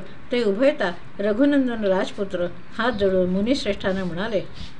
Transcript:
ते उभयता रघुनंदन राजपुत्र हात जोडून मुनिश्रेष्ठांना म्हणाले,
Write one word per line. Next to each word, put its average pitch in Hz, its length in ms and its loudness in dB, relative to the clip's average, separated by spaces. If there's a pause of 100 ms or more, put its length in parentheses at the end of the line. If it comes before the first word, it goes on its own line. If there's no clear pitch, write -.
(320)
ते 240 120 2
उभयता 214 480 2 (280)
रघुनंदन 240 680 2
राजपुत्र 185 640 0 (300)
हात 233 140 2
जोडून 190 380 2
मुनिश्रेष्ठांना 202 760 0
म्हणाले, 185 380 -2 (380)